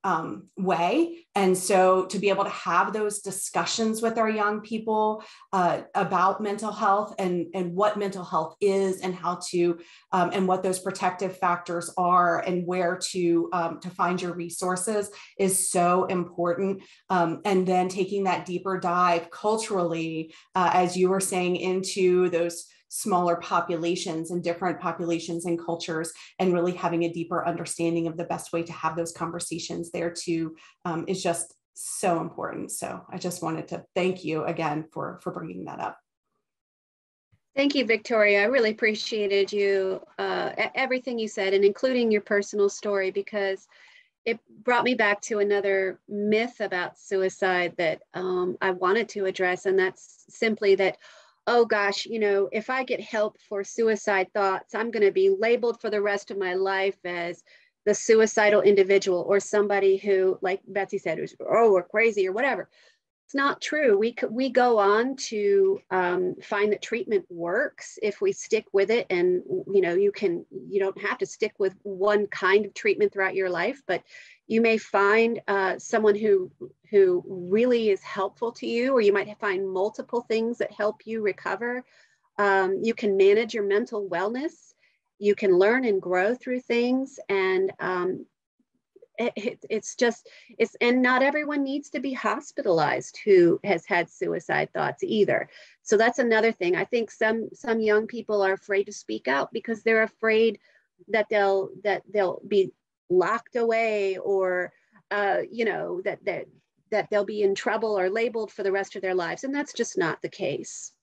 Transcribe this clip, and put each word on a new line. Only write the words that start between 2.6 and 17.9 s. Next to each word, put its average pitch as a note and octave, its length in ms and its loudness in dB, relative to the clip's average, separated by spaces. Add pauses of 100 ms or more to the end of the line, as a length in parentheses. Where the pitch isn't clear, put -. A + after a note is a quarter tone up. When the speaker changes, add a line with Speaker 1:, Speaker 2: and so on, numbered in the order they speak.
Speaker 1:
those G#3 280 -4
discussions A3 840 -2
with A3+ 160 0
our A3 100 2
young G#3+ 320 0
people, G#3+ 640 -2 (300)
uh, E3+ 300 2 (120)
about F#3+ 480 2
mental G#3 300 -4
health G3+ 480 0
and, F3+ 340 -2
and F3 180 -4
what G#3 240 2
mental F#3+ 280 -6
health D#3+ 360 -4
is G3 400 2
and F3+ 140 -4
how F3 240 -4 (120)
to, F3 280 2 (320)
um, F3 220 2
and F#3+ 160 0
what F#3 160 2
those F#3 160 -2
protective F#3 580 -4
factors F3 580 -4
are F3 440 4
and F3+ 260 -2
where F3+ 320 -2 (140)
to, E3+ 400 0
um, E3 280 -2
to F3+ 100 -10
find F3+ 300 -2
your F3 140 -6
resources F3+ 760 -4 (300)
is F#3+ 320 0
so F3+ 360 2
important. F3+ 760 -2 (260)
Um, E3+ 360 0
and F#3+ 200 2
then F3+ 240 2
taking G3 360 -4